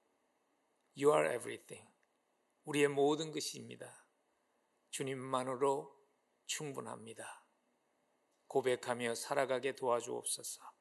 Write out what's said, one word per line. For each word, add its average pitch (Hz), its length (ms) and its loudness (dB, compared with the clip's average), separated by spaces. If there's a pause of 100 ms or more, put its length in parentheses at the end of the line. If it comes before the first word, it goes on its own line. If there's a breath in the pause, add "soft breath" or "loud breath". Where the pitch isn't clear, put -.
(960)
"You 139 180 6
are 156 200 4
everything." 113 540 -10 (760)
우리의 147 240 6
모든 147 440 4
것입니다. 123 760 -10 (840)
주님만으로 135 1040 0 (500)
충분합니다. 120 1000 -8 (1000)
고백하며 123 680 0
살아가게 131 600 0
도와주옵소서. - 1080 -4